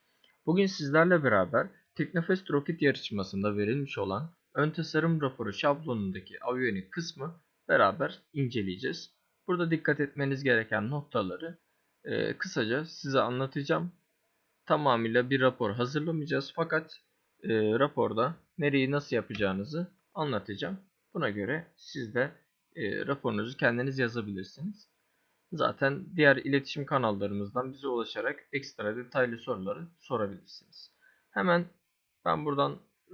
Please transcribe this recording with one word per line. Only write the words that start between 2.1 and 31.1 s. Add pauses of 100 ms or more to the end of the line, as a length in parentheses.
Roket
yarışmasında
verilmiş
olan (200)
ön
tasarım
raporu
şablonundaki
aviyonik
kısmı (280)
beraber (100)
inceleyeceğiz. (360)
Burada
dikkat
etmeniz
gereken
noktaları, (460)
e,
kısaca
size
anlatacağım. (760)
Tamamıyla
bir
rapor
hazırlamayacağız
fakat, (420)
e,
raporda (240)
nereyi
nasıl
yapacağınızı (280)
anlatacağım. (340)
Buna
göre (100)
siz
de, (460)
e,
raporunuzu
kendiniz
yazabilirsiniz. (560)
Zaten
diğer
iletişim
kanallarımızdan
bize
ulaşarak (120)
ekstra
detaylı
soruları (120)
sorabilirsiniz. (380)